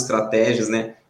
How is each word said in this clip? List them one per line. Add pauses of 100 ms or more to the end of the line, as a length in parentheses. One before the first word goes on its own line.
estratégias,
né? (140)